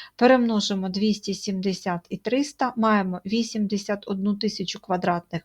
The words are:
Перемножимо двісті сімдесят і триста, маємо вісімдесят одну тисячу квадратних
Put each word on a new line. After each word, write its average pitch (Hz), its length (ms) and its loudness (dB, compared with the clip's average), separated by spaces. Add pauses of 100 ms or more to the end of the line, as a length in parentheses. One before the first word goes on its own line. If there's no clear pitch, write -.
(160)
Перемножимо 226 720 4
двісті 202 460 0
сімдесят 190 720 -4
і 190 80 -8
триста, 262 600 -2
маємо 202 500 2
вісімдесят 208 800 -2
одну 202 260 0
тисячу 202 460 -4
квадратних 175 640 -2